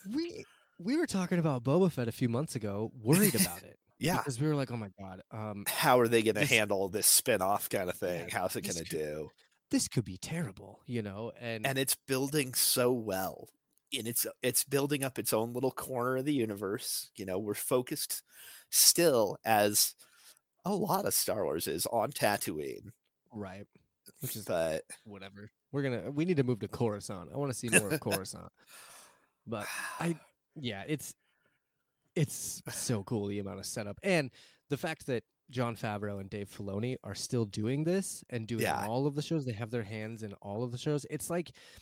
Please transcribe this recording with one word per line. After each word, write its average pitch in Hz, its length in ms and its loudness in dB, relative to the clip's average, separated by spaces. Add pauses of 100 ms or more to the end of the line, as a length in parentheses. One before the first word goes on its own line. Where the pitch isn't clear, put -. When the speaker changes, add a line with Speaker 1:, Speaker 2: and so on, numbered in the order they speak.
(120)
Speaker 1:
we, 330 320 -6 (340)
we 220 180 -2
were 339 100 0
talking 180 320 0
about 143 260 2
Boba 165 260 6
Fett 120 180 -2
a 110 40 -2
few 127 160 0
months 127 280 -2
ago, 104 340 -4 (100)
worried 175 340 6
Speaker 2:
<laughs> 104 60 4
Speaker 1:
about - 220 0
it. - 160 -20 (200)
Speaker 2:
Yeah. 160 180 2
Speaker 1:
Because 123 240 -2
we 151 80 2
were 151 60 4
like, 135 160 0
"Oh 120 80 -4
my 107 100 -6 (100)
God, 95 220 -12 (100)
um, 107 380 -8
Speaker 2:
How 131 320 6
are 117 80 8
they 117 140 6
gonna 104 180 4
Speaker 1:
this" 123 100 4
Speaker 2:
handle 101 380 4
this 95 180 0
spin-off 101 640 4
kind 92 220 0
of - 60 -4
thing? 87 340 -2
Speaker 1:
Yeah, 107 80 -2
Speaker 2:
How's 92 180 -2
it 92 80 -4
Speaker 1:
this 98 100 -4
Speaker 2:
gonna 82 120 -6
Speaker 1:
could, 80 120 -4
Speaker 2:
do? 76 320 -4 (400)
Speaker 1:
this 269 180 0
could 120 180 0
be 92 100 -10
terrible, 101 680 -8
you 120 160 -4
know? 104 360 -8
And 113 280 -6
Speaker 2:
And 135 120 0
it's 135 180 2 (120)
building 135 460 0
so 123 380 4
well. 95 580 -2 (460)
And 113 120 -4
it's, - 160 0 (180)
it's 123 220 2
building 139 400 0
up 127 140 -4
its - 140 0
own 117 200 2
little 127 200 0
corner 127 440 -2
of 131 80 0
the 151 80 0
universe. 107 840 -2
You 98 100 -6
know, 92 120 0
we're 110 160 -2
focused - 680 -2 (480)
still, 127 720 6
as 104 500 6 (720)
a 202 100 0
lot 175 320 0
of 95 60 0
Star 95 320 0
Wars 78 240 -2
is, 78 180 -2
on 117 260 0
Tatooine. 87 800 -2 (400)
Speaker 1:
Right. 101 340 -10 (540)
Which 127 160 -6
is 104 80 -10
Speaker 2:
But 82 380 0 (220)
Speaker 1:
whatever. 101 460 -16 (220)
We're 143 100 -2
gonna, 120 280 -2
we 147 140 0
need 180 140 4
to 131 60 6
move 120 160 0
to 104 80 -4
Coruscant. 104 640 -4
I - 20 -6
wanna 139 180 -2
see 120 140 -6
more 110 220 4
of 151 100 0
Speaker 2:
<laughs> - 0 -
Speaker 1:
Coruscant. 90 480 -6 (1000)
But 107 200 -6 (340)
I, 165 160 0 (220)
Speaker 2:
<sighs> - 180 -20
Speaker 1:
yeah, 107 320 -6
it's, - 260 -4 (1000)
it's - 440 -2 (100)
so 107 340 -2
cool, 101 240 -2
the 101 100 -2
amount 98 220 -6
of - 60 -12
setup. 104 360 -8
And 165 280 2 (380)
the 143 80 0
fact - 300 -6
that 123 160 -2 (280)
Jon 120 260 -2
Favreau 104 440 -4
and 98 100 -8
Dave 101 180 -6
Filoni 104 540 -4
are 98 120 -8
still 117 300 0
doing 110 400 -2
this 185 460 0
and 110 160 -4
doing 110 160 -2
Speaker 2:
Yeah. 87 240 2
Speaker 1:
all 127 200 0
of 143 100 0
the 151 60 -2
shows. 151 220 -2
They 123 80 -4
have 110 180 -6
their 120 120 -2
hands 110 400 -8
in 101 120 -8
all 104 280 -6
of 123 100 -4
the 123 60 -8
shows. 147 320 -2
It's - 200 -6
like, 170 200 -2 (320)